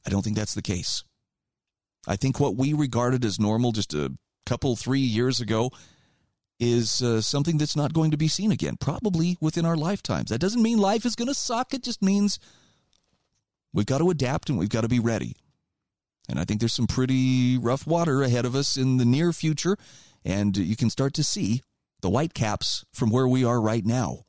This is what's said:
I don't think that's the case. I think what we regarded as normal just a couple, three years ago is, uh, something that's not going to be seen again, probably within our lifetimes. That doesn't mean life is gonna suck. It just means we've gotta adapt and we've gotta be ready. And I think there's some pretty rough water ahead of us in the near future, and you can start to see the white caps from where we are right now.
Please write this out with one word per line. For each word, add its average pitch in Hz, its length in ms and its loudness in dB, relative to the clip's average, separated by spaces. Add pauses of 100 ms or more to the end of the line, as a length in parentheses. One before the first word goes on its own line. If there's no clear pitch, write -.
I 110 60 -4
don't 98 100 0
think 107 140 -2
that's 107 180 -4
the - 80 -6
case. - 420 -4 (1000)
I 98 100 -2
think 135 240 0
what 139 160 2
we 139 180 0
regarded 123 520 0
as 92 140 -2
normal 110 320 2
just 104 240 -4
a 69 200 -4 (300)
couple, 123 300 -2
three 135 260 -2
years 123 400 0
ago 113 300 0 (920)
is, 120 380 2
uh, 117 180 2
something 143 380 0
that's 147 180 0
not 147 160 0
going 160 200 2
to 151 60 0
be 156 100 0
seen 196 240 0
again, - 260 -2
probably 175 640 -2
within 160 240 0
our 165 100 2
lifetimes. 151 540 -4
That 117 80 0
doesn't 208 240 0
mean 226 160 4
life 214 300 2
is 220 80 -4
gonna 247 180 -4
suck. 247 400 -4
It 262 80 -6
just - 220 -6
means 202 340 2 (1400)
we've 104 140 0
gotta 143 200 2
adapt 147 400 -2
and 127 120 0
we've 98 100 0
gotta 113 180 0
be 120 120 2
ready. 107 360 -2 (960)
And 62 100 -4
I 85 60 -2
think 107 140 -2
there's 113 160 0
some 120 100 0
pretty 131 720 2
rough 123 300 -2
water 156 340 2
ahead 120 240 2
of 123 80 -2
us 139 240 -2
in 131 200 2
the 123 80 4
near 156 280 4
future, 160 420 0 (480)
and 101 320 0
you 101 200 0
can 113 160 2
start 135 240 -2
to 156 80 0
see 127 400 -2 (380)
the 92 100 0
white 147 240 0
caps - 580 -4
from 117 160 0
where 127 180 2
we 127 160 4
are 120 160 2
right 110 240 0
now. 110 460 -2